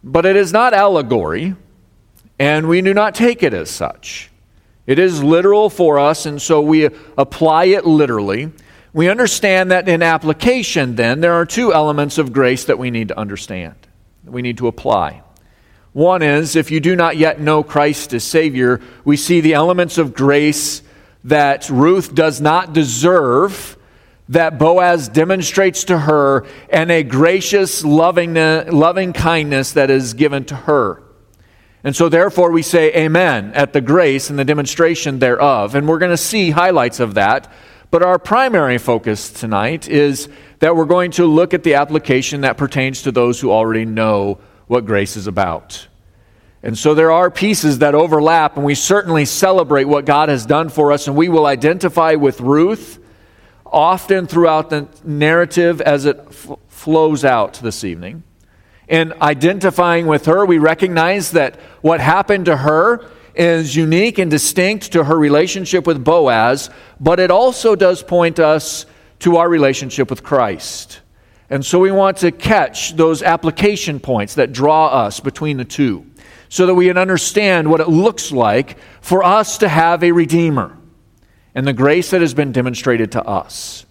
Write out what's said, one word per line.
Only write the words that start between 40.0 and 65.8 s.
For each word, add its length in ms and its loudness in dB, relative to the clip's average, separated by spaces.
that 160 2
we're 100 0
going 260 0
to 140 2
look 280 2
at 100 -4
the 100 2
application 680 -2
that 140 -2
pertains 460 -4
to 100 -6
those 300 0
who 100 0
already 320 0
know 560 -2
what 140 -2
grace 320 -4
is 100 -10
about. 580 -6
And 140 -8
so 160 0
there 180 4
are 180 2
pieces 500 -2
that 140 2
overlap, 600 2
and 100 -4
we 80 0
certainly 520 0
celebrate 580 2
what 220 0
God 240 2
has 160 -2
done 240 0
for 240 2
us, 160 -4
and 80 -2
we 100 2
will 180 2
identify 680 0
with 240 0
Ruth 580 0
often 640 0
throughout 420 2
the 180 -6
narrative 800 0
as 240 0
it 200 0
f-, 260 -20
flows 560 0
out 360 0
this 220 -8
evening. 400 -12
In 340 -2
identifying 840 0
with 200 0
her, 180 4
we 120 4
recognize 760 0
that 280 -2
what 180 0
happened 460 0
to 100 2
her 500 0
is 400 0
unique 440 0
and 120 0
distinct 640 -2
to 100 2
her 140 0
relationship 680 0